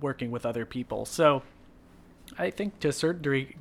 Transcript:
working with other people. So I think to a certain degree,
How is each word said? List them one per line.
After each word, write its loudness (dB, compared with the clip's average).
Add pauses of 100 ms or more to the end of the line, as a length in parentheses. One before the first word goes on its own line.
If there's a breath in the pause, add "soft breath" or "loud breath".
working -4
with -4
other -2
people. -6
So 6 (960)
I 0
think -6
to 0
a 2
certain 0
degree, 0